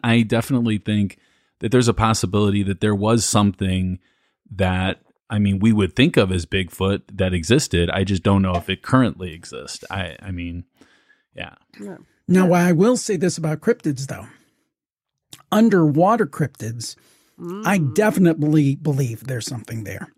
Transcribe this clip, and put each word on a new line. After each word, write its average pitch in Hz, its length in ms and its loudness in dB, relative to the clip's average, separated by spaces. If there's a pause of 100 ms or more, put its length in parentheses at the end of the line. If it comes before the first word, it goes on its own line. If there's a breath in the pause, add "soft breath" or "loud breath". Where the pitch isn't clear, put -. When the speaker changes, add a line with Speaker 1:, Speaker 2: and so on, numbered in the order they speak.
Speaker 1:
I 117 180 4
definitely 113 560 0
think 104 380 -2 (440)
that 95 120 -4
there's 123 160 4
a 110 60 4
possibility 104 680 0
that 95 180 -4
there 107 140 0
was 107 300 0
something 92 760 0 (520)
that, 92 500 -2 (300)
I 107 80 -2
mean, 98 200 2
we 110 140 4
would 101 240 0
think 143 200 4
of 101 160 2
as 87 140 -2
Bigfoot 95 560 -2 (100)
that 95 200 -2
existed. 87 580 2
I 95 140 -2
just 95 180 -2
don't 98 200 4
know 92 140 0
if 87 120 -6
it 95 140 -4
currently 92 500 0
exists. - 580 -16
I, 90 300 -8
I 95 100 -12
mean, 87 340 -10 (720 soft breath)
yeah. - 200 -16 (260)
Speaker 2:
Yeah. 202 160 -16 (320)
Speaker 3:
Now, 185 200 4
Speaker 2:
Yeah. 175 200 4
Speaker 3:
I 180 40 4
will 208 240 4
say 202 200 -4
this 170 220 -2
about 156 220 -6
cryptids, 143 460 -4
though. - 200 -12 (1300)
Underwater 196 760 4
cryptids, 120 720 -8 (680 soft breath)
I 202 140 2
Speaker 2:
Mm. 151 160 -2
Speaker 3:
definitely 156 840 2
believe 135 500 -4
there's 127 200 -8
something 113 380 -10
there. 95 340 -12